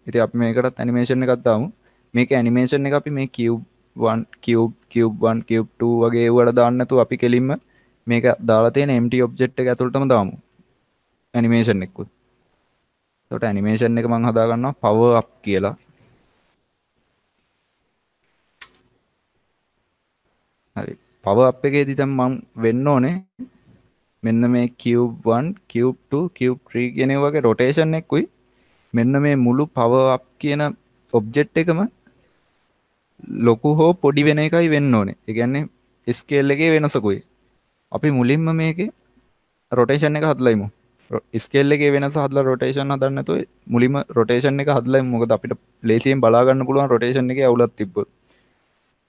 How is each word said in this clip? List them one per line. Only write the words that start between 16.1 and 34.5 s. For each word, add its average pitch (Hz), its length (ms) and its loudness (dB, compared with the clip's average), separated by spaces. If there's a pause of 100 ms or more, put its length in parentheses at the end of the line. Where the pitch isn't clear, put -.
හරි. - 180 -12 (300)
power 104 280 4
අප් - 160 -4
එකේදී 139 320 -2
දැන් 139 160 -2
මම 127 180 0 (300)
වෙන්න 120 240 0
ඕනේ 139 280 0 (1080)
මෙන්න 113 180 0 (120)
මේ 120 140 0 (140)
කියුබ් 120 300 0 (160)
වන්, 117 180 0 (260)
කියුබ් 123 240 0
ටූ, 143 280 -6 (140)
කියුබ් 127 200 -2 (120)
ත්‍රී 123 260 -4
කියන 131 180 0
ඒ 139 100 -2
වගේ 147 220 -2
රොටේෂන් 147 540 0
එකකුයි 160 240 -2 (680)
මෙන්න 120 200 0 (100)
මේ 147 120 2
මුළු 127 280 2 (120)
power 127 380 2
අප් 127 100 -4 (180)
කියන 147 200 -2 (520)
ඔබ්ජෙක්ට් 117 480 0
එකම 165 200 0 (1700)
ලොකු 117 220 2 (100)
හෝ 160 140 6
පොඩි 143 340 2
වෙන 151 180 2
එකයි 165 280 2